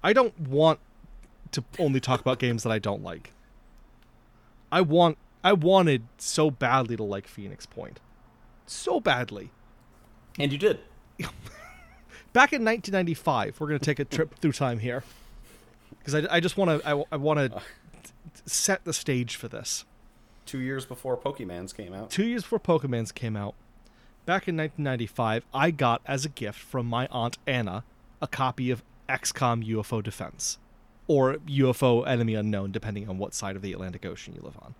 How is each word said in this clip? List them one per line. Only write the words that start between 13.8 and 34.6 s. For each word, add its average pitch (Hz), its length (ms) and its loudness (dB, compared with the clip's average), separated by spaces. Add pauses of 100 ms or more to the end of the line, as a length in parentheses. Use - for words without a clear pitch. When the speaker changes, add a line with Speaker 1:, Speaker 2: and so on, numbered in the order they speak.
Speaker 1:
a 143 60 0
trip - 300 -2
<laughs> - 60 -14
through 156 100 4
time 120 280 0
here. 123 260 -4 (1000)
'Cause 139 120 -4
I, 156 200 0
I 170 40 6
just 170 180 -2
wanna, 170 280 4
I, 147 260 0
I 160 60 -6
wanna 147 360 2
Speaker 2:
Uh. - 60 -8 (840)
Speaker 1:
set - 400 -2
the 165 80 -4
stage 123 420 -2
for - 140 -12
this. - 340 -8 (640)
Speaker 2:
Two 135 140 -8
years 131 260 -6
before 127 320 -4
Pokemans 95 580 -8
came 92 180 -12
out. 101 160 -12
Speaker 1:
Two 196 160 0
years 233 180 -4
before - 160 -2
Pokemans 131 540 0
came 113 220 -6
out, 101 200 -6 (680)
back 180 220 -2
in 170 80 -2
nineteen 156 280 -4
ninety-five, 117 720 -2
I 147 180 2
got 139 340 2
as 135 180 -4
a 156 60 -4
gift 110 300 -10
from 123 260 -6
my 120 220 -2
Aunt 117 380 -4
Anna 113 380 -2 (380)
a - 60 -6
copy 127 440 -2
of 117 120 -4 (260)
X - 240 -2
com 117 300 0
U 110 180 -2
F - 100 -6
O 113 100 -2
Defense, - 560 -8 (500)
or 135 300 4 (100)
U 139 220 4
F 123 140 0
O 120 200 4
Enemy 120 320 0
Unknown, 104 360 -2
depending 104 380 -8
on 95 80 -6
what 98 160 -6
side 98 240 -6
of 95 40 -10
the 98 120 -6
Atlantic 92 320 -10
Ocean 87 280 -12
you 82 80 -16
live - 200 -16